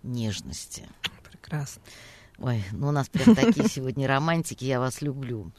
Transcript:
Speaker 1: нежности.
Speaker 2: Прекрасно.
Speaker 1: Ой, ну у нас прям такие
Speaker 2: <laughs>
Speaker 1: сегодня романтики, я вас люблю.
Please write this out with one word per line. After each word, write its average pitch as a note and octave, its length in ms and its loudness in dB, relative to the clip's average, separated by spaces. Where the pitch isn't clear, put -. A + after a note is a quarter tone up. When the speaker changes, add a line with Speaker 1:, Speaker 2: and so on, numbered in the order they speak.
Speaker 1:
нежности. A2 800 -6
Speaker 2:
Прекрасно. - 500 -10
Speaker 1:
Ой, A#2+ 280 -2
ну C3 160 -4
у D3 40 0
нас C#3+ 160 0
прям F#3+ 280 8
такие A3+ 320 4
Speaker 2:
<laughs> - 20 4
Speaker 1:
сегодня C3 380 -2
романтики, D#3 580 0
я C3 140 0
вас B2+ 240 -4
люблю. B2 560 -6